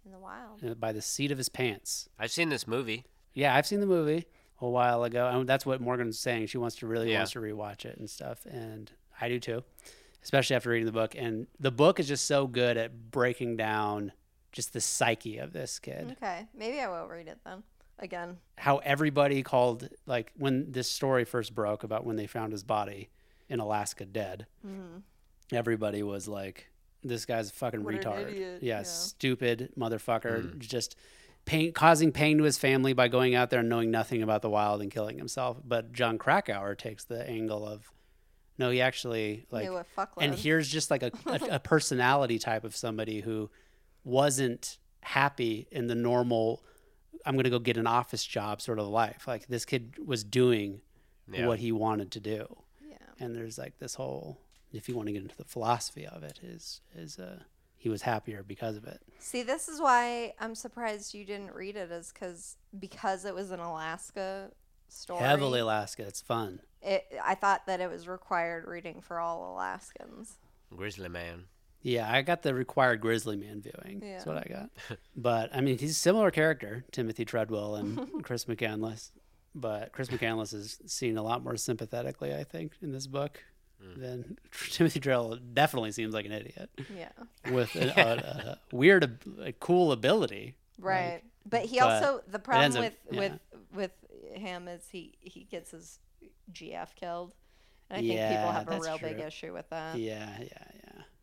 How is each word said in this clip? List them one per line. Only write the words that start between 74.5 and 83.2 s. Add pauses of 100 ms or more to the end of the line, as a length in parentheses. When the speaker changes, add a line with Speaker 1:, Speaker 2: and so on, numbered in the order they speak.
Speaker 2:
got. (340)
<laughs>
But,
I
mean,
he's
a
similar
character,
Timothy
Treadwell
and
Speaker 1:
<laughs>
Speaker 2:
Chris
McCandless. (440)
But
Chris
McCandless
is
seen
a
lot
more
sympathetically,
I
think,
in
this
book (400)